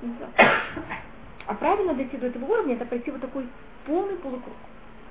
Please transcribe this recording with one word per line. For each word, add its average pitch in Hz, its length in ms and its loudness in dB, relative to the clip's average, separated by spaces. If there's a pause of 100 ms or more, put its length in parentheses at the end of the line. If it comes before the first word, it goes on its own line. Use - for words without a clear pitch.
назад. 240 280 -6 (1160)
А 214 60 0
правильно 359 400 4
дойти 254 240 -2
до 247 100 0
этого 240 180 -4
уровня, 349 300 4
это 226 100 -4
пройти 240 260 -2
вот - 100 -6
такой 262 260 -4 (380)
полный 381 320 2
полукруг. 254 380 -6 (560)